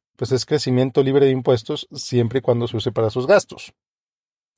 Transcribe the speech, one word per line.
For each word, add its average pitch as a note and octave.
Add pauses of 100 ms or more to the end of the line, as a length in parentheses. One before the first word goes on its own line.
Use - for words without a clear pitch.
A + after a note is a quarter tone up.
(160)
pues, A#2+
es B2+
crecimiento C3
libre C#3
de C3+
impuestos B2+
siempre A#2+
y -
cuando A#2
se A#2+
use G#2+
para A2
sus B2+
gastos. - (840)